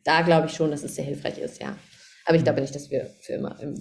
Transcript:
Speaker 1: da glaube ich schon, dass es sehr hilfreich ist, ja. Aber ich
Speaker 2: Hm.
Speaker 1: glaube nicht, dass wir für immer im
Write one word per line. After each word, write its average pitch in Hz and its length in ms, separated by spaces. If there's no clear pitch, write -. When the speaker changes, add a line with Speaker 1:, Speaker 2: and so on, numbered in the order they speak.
Speaker 1:
da 160 180
glaube 165 260
ich - 60
schon, 160 180
dass 147 120
es 170 120
sehr 143 100
hilfreich 143 340
ist, - 220
ja. - 140
Aber 165 100
ich 160 60
Speaker 2:
Hm. 131 40
Speaker 1:
glaube 147 160
nicht, 139 140
dass 143 140
wir 127 160
für - 120
immer - 260
im 147 220